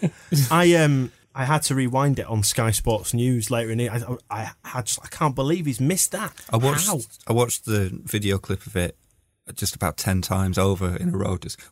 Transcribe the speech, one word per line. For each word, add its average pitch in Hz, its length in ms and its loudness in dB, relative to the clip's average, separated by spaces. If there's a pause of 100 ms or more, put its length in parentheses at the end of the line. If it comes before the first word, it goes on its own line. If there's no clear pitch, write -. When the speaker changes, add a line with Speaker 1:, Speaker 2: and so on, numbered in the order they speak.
(240)
Speaker 1:
<laughs> 139 260 0
I, 170 260 6
um, 143 360 4 (220)
I 135 100 -2
had 151 200 2
to 139 100 0
rewind 131 440 2
it - 80 -6
on 110 160 0
Sky 113 280 2
Sports - 440 0
News 120 360 0
later 117 200 0
in 113 80 -2
the, 120 120 0
I, 110 60 -4 (340)
I, 107 200 -8 (140)
I - 40 -16
had 123 180 -8
just, - 160 -4
I - 60 -18
can't 147 260 -2
believe 151 320 0
he's 127 140 -2
missed 170 320 0
that. 190 200 -6 (180)
Speaker 2:
I 113 60 2
watched, 143 300 2
Speaker 1:
How? 175 140 0 (260)
Speaker 2:
I 113 60 0
watched 117 340 0
the 101 240 2 (140)
video 101 340 0
clip - 280 -6
of - 100 -10
it - 200 -2 (580)
just - 200 -6
about 87 220 -4
ten 92 260 0
times 95 360 0
over 92 380 2
in 180 160 -2
a 95 40 -2
row. 98 200 -2
Just, - 240 -12 (120)